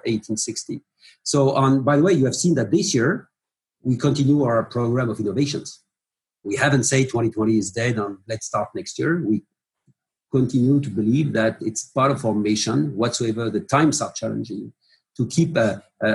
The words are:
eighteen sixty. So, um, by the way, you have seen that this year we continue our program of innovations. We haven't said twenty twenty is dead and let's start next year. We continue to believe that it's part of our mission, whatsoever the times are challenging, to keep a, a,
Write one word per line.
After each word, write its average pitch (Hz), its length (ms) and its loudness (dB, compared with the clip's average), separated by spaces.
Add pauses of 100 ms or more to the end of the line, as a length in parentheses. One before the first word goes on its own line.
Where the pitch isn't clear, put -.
eighteen 110 320 -4
sixty. - 440 -8 (420)
So, 139 340 2
um, 135 280 2
by 143 120 2
the 147 60 6
way, 185 120 4
you 135 100 4
have 123 100 0
seen 170 220 2
that 113 160 -2
this 196 220 2
year 139 340 0 (540)
we 127 140 0
continue 143 460 2
our 117 220 0
program 120 440 -2
of 107 120 -4
innovations. 113 600 -4 (600)
We 101 140 -6
haven't 139 280 2
said 131 260 2
twenty 117 200 0
twenty 110 280 2
is 95 120 -2
dead 117 280 -2
and 101 280 -4
let's 110 200 -8
start 104 280 -4
next - 240 -10
year. 160 260 0
We 190 180 0 (880)
continue 131 480 2
to 120 100 -4
believe 113 440 0
that 110 260 0
it's - 240 -6
part 135 260 0
of 135 140 -2
our 110 100 0
mission, 107 640 0
whatsoever 113 540 -2
the 101 100 -2
times 143 420 2
are 101 100 -6
challenging, 110 600 -8 (440)
to 123 100 0
keep 165 300 0
a, 104 260 0 (200)
a, 107 120 2